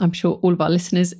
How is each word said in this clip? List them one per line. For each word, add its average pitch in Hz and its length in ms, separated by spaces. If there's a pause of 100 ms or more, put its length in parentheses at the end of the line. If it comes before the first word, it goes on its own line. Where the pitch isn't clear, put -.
I'm 170 120
sure 170 300
all 185 100
of 175 100
our 160 80
listeners 175 500